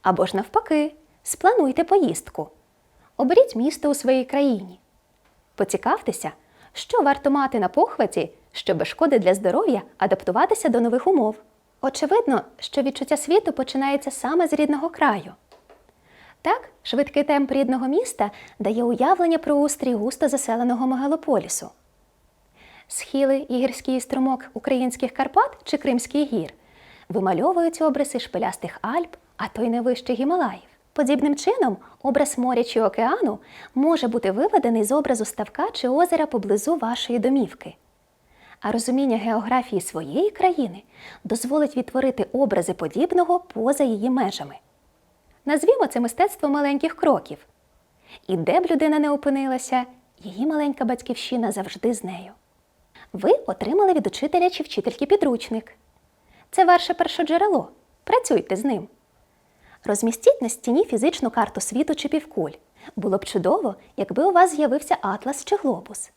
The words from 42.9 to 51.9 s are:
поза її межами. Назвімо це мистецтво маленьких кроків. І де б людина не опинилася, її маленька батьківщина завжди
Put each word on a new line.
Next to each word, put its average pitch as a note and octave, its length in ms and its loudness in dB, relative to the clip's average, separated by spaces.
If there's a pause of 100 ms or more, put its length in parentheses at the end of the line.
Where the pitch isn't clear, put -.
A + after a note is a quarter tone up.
поза C#4 440 -2
її A3+ 260 -2
межами. G3 440 -2 (880)
Назвімо E4 420 2
це - 140 -2
мистецтво D4+ 480 -2
маленьких C#4+ 480 0
кроків. A#3 420 0 (880)
І F#3+ 100 -2
де F3 240 2
б F4 100 -2
людина D4+ 280 2
не D4 120 2
опинилася, C4+ 760 -2 (380)
її G3+ 240 -6
маленька D4 380 -2
батьківщина A#3+ 680 -4
завжди G#3 420 -4